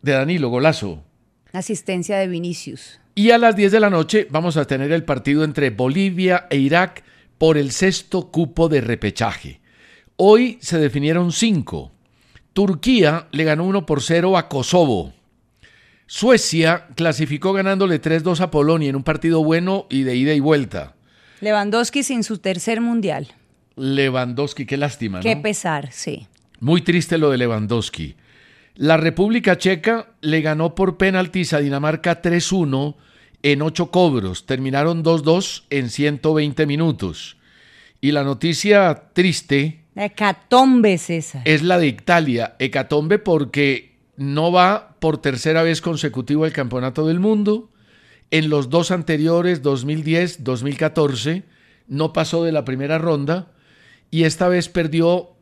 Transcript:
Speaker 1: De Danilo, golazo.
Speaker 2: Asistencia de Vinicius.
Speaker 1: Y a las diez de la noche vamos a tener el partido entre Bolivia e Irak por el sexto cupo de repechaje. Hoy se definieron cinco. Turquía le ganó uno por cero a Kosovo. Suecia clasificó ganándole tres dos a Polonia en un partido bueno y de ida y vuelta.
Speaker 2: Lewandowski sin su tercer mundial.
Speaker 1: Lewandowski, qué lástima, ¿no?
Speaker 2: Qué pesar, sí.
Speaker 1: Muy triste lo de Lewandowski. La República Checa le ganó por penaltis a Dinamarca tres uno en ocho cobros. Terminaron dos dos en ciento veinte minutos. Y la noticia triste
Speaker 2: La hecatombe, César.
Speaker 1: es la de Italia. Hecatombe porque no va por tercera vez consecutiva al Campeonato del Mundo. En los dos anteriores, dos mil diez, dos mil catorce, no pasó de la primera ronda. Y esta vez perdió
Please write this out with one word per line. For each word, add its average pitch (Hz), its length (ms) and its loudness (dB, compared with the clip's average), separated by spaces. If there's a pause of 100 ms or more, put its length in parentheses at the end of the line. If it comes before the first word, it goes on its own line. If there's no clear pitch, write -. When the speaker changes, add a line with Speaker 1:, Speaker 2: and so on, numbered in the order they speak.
Speaker 1:
De 139 120 -2
Danilo, 139 360 0
golazo. 117 540 0 (500)
Speaker 2:
Asistencia 190 680 -6
de 190 100 -2
Vinicius. 175 720 -10 (160)
Speaker 1:
Y 214 140 4
a 233 80 6
las 226 180 4
diez 202 160 4
de 220 80 6
la 208 100 4
noche 175 400 0
vamos 160 260 -2
a 147 80 0
tener 139 280 -2
el 165 100 0
partido 143 400 0
entre 143 280 0
Bolivia 180 800 0
e 143 80 0
Irak 160 440 0 (340)
por 160 220 4
el 139 140 -2
sexto 185 580 -2
cupo 165 380 0
de 151 120 2
repechaje. 107 800 -4 (540)
Hoy 220 460 4
se 165 180 -4
definieron 156 540 0
cinco. 127 580 -2 (600)
Turquía 190 800 2
le 147 100 -2
ganó 156 220 0
uno 190 220 -2
por 143 160 -2
cero 175 340 2
a 165 120 -2
Kosovo. 117 680 0 (920)
Suecia 170 880 2
clasificó 156 580 -2
ganándole 190 460 0
tres 160 240 0
dos 170 180 0
a 180 120 -2
Polonia 151 380 2
en 135 60 -4
un 139 60 -4
partido 160 400 0
bueno 175 480 0
y 135 140 0
de 127 100 -2
ida 135 180 2
y 147 60 2
vuelta. 135 560 -2 (460)
Speaker 2:
Lewandowski 214 640 -2
sin 240 180 -4
su 208 160 -6
tercer 190 420 -4
mundial. 202 460 -4 (520)
Speaker 1:
Lewandowski, 135 840 -2
qué 139 140 -6
lástima, 117 400 -6
¿no? 90 40 -8
Speaker 2:
Qué 220 140 0
pesar, 156 560 -6
sí. - 340 -12 (340)
Speaker 1:
Muy 156 200 2
triste 170 380 0
lo 151 100 4
de 135 80 2
Lewandowski. 107 800 -4 (600)
La 160 200 4
República 180 640 0
Checa 196 640 -2
le 156 180 0
ganó 156 340 -2
por 185 220 -2
penaltis 185 560 -2
a 151 60 0
Dinamarca 151 640 -2
tres 170 300 0
uno 147 440 -2 (460)
en 143 180 2
ocho 160 300 -2
cobros. 127 560 0
Terminaron 139 560 -2
dos 160 220 2
dos 170 440 0
en 131 220 -4
ciento 147 420 -2
veinte 151 320 0
minutos. 143 720 -4 (640)
Y 139 120 0
la 143 120 0
noticia 170 880 2
triste 156 720 0 (100)
Speaker 2:
La 202 120 -6
hecatombe, 220 880 2
César. 156 480 -8
Speaker 1:
es 156 180 2
la 180 140 2
de 160 120 2
Italia. 131 720 0
Hecatombe 147 600 0
porque 143 800 0 (180)
no 147 360 -2
va 180 480 2
por 160 180 0
tercera 156 440 0
vez 165 200 0
consecutiva 147 640 -2
al 156 80 -2
Campeonato 127 520 -4
del 170 140 0
Mundo. 208 500 0 (600)
En 156 180 2
los 143 220 0
dos 170 200 0
anteriores, 165 680 0
dos 135 240 -2
mil 151 180 -4
diez, 160 420 -2
dos 123 180 -2
mil 143 160 -4
catorce, 151 640 -2 (440)
no 156 280 -4
pasó 165 280 -2
de 165 100 0
la 147 120 -2
primera 135 320 -4
ronda. 160 520 -2 (600)
Y 160 140 0
esta 160 240 2
vez 180 220 0
perdió 165 720 0